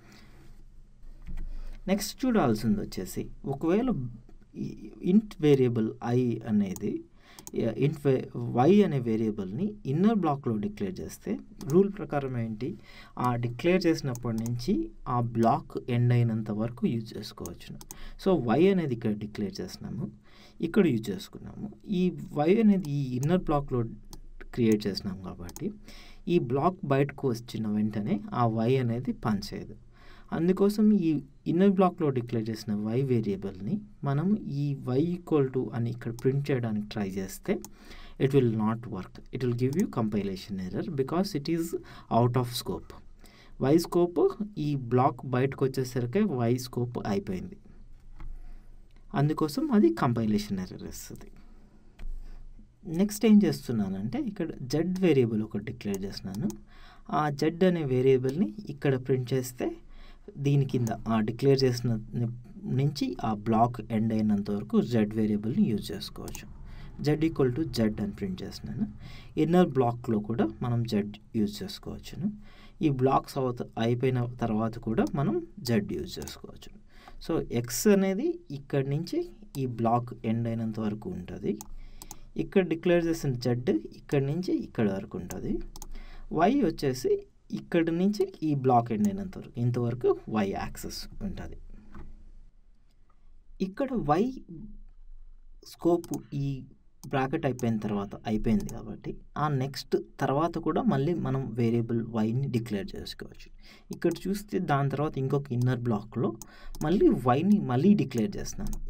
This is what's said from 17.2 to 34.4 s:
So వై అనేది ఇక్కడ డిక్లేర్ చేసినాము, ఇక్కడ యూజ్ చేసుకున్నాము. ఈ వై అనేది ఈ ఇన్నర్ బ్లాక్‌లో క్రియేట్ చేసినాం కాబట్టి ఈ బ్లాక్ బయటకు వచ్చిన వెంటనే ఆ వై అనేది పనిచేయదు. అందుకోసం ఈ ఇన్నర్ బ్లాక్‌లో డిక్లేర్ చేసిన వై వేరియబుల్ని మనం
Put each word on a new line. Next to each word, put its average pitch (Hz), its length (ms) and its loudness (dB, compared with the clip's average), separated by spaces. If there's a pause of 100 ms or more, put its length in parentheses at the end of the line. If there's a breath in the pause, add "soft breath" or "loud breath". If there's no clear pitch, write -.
So 190 60 4 (180)
వై 123 140 4 (120)
అనేది 156 260 0
ఇక్కడ 110 140 0 (120)
డిక్లేర్ 101 360 -6
చేసినాము, 92 460 -8 (640 loud breath)
ఇక్కడ 185 240 6
యూజ్ 110 180 -2
చేసుకున్నాము. - 560 -10 (320)
ఈ 180 40 4 (360)
వై 156 120 4 (140)
అనేది 190 240 6 (120)
ఈ - 20 -2 (160)
ఇన్నర్ 175 300 2
బ్లాక్‌లో 143 320 0 (760)
క్రియేట్ 110 320 6
చేసినాం 95 320 -4 (100)
కాబట్టి 90 380 -10 (640 loud breath)
ఈ 175 40 6 (140)
బ్లాక్ 151 300 2 (140)
బయటకు 143 280 0 (120)
వచ్చిన 113 320 -6 (100)
వెంటనే 107 400 0 (240)
ఆ 120 40 6 (140)
వై 117 140 4 (120)
అనేది 120 280 -2 (140)
పనిచేయదు. 95 500 -4 (600 loud breath)
అందుకోసం 196 480 4 (200)
ఈ 160 40 4 (420)
ఇన్నర్ 190 260 8
బ్లాక్‌లో 180 400 4
డిక్లేర్ 117 320 -2
చేసిన 107 240 -4 (100)
వై 113 160 0 (100)
వేరియబుల్ని 101 640 0 (340)
మనం 147 200 2 (340)